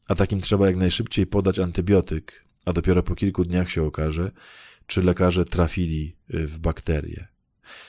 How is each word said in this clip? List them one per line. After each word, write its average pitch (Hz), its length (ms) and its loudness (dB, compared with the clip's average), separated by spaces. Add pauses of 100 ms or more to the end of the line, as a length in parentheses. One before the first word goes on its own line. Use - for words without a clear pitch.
a 98 60 0
takim 98 260 0
trzeba 98 260 2
jak 92 100 2
najszybciej 92 500 0
podać 95 320 0
antybiotyk, 87 840 0 (200)
a 90 80 -2
dopiero 87 300 2
po - 120 -2
kilku 92 300 0
dniach 87 260 0
się 82 120 -2
okaże, 78 480 -4 (560)
czy - 160 0
lekarze 90 420 4
trafili, 80 720 -2 (180)
y, 80 120 -4
w 78 120 -10
bakterie. 80 680 -4 (600)